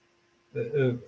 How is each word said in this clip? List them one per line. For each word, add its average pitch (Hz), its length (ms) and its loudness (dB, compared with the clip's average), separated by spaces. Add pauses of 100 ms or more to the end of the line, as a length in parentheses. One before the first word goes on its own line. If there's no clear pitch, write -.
(560)
eh, 139 200 -4
eh, 131 200 4 (120)